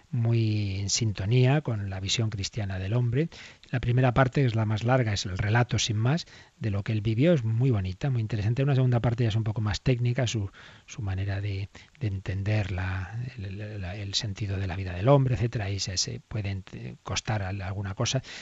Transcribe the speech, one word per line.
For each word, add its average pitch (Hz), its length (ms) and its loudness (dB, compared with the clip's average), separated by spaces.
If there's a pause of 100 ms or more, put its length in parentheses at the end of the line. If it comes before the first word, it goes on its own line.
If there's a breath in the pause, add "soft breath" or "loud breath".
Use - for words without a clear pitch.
(100)
muy 110 720 0
en 98 100 -4
sintonía 123 720 2
con 107 260 -4
la 95 120 -6
visión 104 280 -2
cristiana 98 500 -4
del 92 140 -4
hombre. 123 380 2 (400 loud breath)
La - 100 0
primera 123 320 4
parte, 139 300 4
que 131 40 4
es 113 80 2
la 110 120 2
más 107 180 0
larga, 120 300 4
es 98 100 -4
el 92 140 -6
relato 113 400 2
sin - 180 0
más 127 300 2 (320 loud breath)
de 110 120 -2
lo 101 140 -2
que - 80 -2
él 107 80 2
vivió, 113 320 4
es 139 120 4
muy 113 260 2
bonita, 98 400 0
muy 123 100 0
interesante. 110 420 0
Una 143 120 2
segunda 127 260 4
parte 117 240 2
ya 113 60 4
es 104 60 -2
un 113 60 2
poco 107 200 -2
más 104 180 -2
técnica, 123 460 2
su, 101 240 -2 (360 loud breath)
su - 140 -14
manera 98 400 -2
de, 98 300 -6 (280 loud breath)
de - 80 -4
entender 98 640 -2
la, 92 480 -4 (200)
el, 104 420 -10
la, 90 160 -6
el 98 180 -8
sentido 98 440 -4
de 95 80 -2
la 90 100 -4
vida 95 160 -6
del 92 160 0
hombre, 135 260 6
etcétera, 110 360 -2
y 98 100 -4
se, 95 160 -4
se 117 240 -4
puede 98 320 -6
ent-, 117 500 -10
costar 104 400 -4
al-, 98 200 -6
alguna 95 320 -6
cosa, 120 280 0 (200 loud breath)